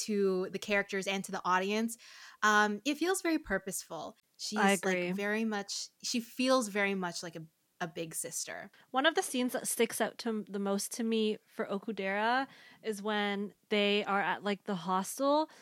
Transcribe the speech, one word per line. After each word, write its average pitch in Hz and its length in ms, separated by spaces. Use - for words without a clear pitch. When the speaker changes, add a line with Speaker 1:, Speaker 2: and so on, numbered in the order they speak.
Speaker 1:
to 190 500
the 190 80
characters 196 480
and 196 160
to - 80
the 190 120
audience, 202 540
um, 208 420
it 294 140
feels 370 240
very 320 160
purposeful. 190 760
She's, - 220
Speaker 2:
I 196 140
Speaker 1:
like, 185 120
Speaker 2:
agree. 180 260
Speaker 1:
very 208 320
much, 208 440
she - 160
feels 254 480
very 196 260
much 180 300
like 170 120
a, 170 60
a 180 60
big 160 280
sister. - 560
Speaker 2:
One 262 140
of 330 100
the 381 60
scenes 254 300
that 226 160
sticks - 320
out - 200
to 233 100
m-, 214 180
the 196 120
most 196 340
to 240 100
me 220 420
for - 200
Okudera 208 840
is 208 200
when 202 500
they 208 360
are 196 160
at, 160 200
like, 202 220
the 208 120
hostel, 196 760